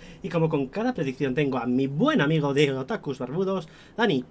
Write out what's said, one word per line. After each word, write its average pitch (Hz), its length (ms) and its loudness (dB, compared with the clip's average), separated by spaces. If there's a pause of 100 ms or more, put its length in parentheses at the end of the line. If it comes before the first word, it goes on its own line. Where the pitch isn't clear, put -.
(220)
Y 190 60 -8
como 160 200 2
con 143 200 -2
cada 240 260 -2
predicción 135 400 -2
tengo 131 240 0
a 117 80 -4
mi 127 220 2
buen 220 320 2
amigo 143 340 2
de 143 180 4
Otakus 131 460 -6
Barbudos. 170 500 -4 (280)
Dani, 180 340 2